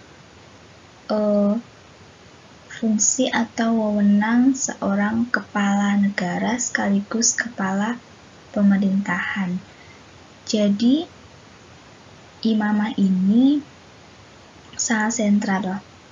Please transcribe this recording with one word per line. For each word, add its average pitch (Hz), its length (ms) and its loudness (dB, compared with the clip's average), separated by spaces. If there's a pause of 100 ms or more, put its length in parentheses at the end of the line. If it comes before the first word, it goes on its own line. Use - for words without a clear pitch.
(1080)
eh, 208 440 2 (1160)
fungsi 233 640 0
atau 226 640 0
wewenang 214 560 4
seorang 208 800 -2
kepala 202 640 0
negara 190 640 -2
sekaligus 208 720 -2
kepala 208 640 -4 (520)
pemerintahan. 196 1120 0 (880)
Jadi, 220 560 2 (1400)
imamah 214 560 0
ini 202 640 4 (1120)
sangat 220 480 -2
sentral 196 640 0 (260)